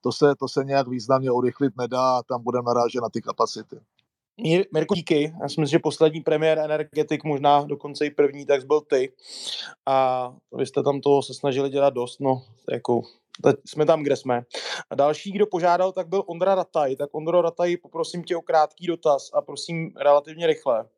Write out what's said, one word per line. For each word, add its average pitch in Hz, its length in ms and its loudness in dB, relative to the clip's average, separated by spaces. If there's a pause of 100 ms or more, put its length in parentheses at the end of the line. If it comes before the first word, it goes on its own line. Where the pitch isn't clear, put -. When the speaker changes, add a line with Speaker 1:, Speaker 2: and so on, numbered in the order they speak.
Speaker 1:
to 120 120 -4
se, 143 260 4
to 135 100 -6
se 139 160 -2
nějak 135 240 0
významně 127 420 0
urychlit 123 460 0
nedá 127 420 0
a 120 40 -2
tam 120 200 -6
budeme 120 240 -2
narážet 120 360 2
na 110 60 -4
ty 113 140 -6
kapacity. - 580 -4 (600)
Speaker 2:
Mír-, 165 340 2
Mirku, 160 200 0
díky. 160 380 0 (100)
Já 143 60 -6
si 147 120 -4
myslím, 147 180 2
že - 0 -
poslední 160 420 2
premiér 156 380 2
energetik, 151 680 -2
možná 143 400 4
dokonce 147 420 -4
i 147 40 -4
první, 143 360 0
tak 135 200 2
byl 151 140 2
ty. 135 320 0 (760)
A 127 420 0 (300)
vy 135 80 -2
jste 135 160 -4
tam 139 180 0
toho 139 220 4
se 135 120 -10
snažili 139 360 -2
dělat 139 240 2
dost, 123 260 -6
no, 131 220 0 (280)
jako, 120 320 0 (400)
teď 139 140 4 (100)
jsme 151 200 -2
tam, 160 160 4
kde 139 140 0
jsme. 120 260 -4 (480)
A - 40 -8
další, 147 380 0
kdo 202 140 2
požádal, 180 460 0
tak 175 160 -6
byl 190 180 -2
Ondra 180 280 0
Rataj. 151 420 0
Tak 143 160 -6
Ondro 170 300 0
Rataj, 175 340 -2
poprosím 165 480 -8
tě 170 120 -4
o 165 60 -6
krátký 165 440 0
dotaz 160 480 0
a 151 80 2
prosím 165 540 -8
relativně 147 500 2
rychle. 127 520 0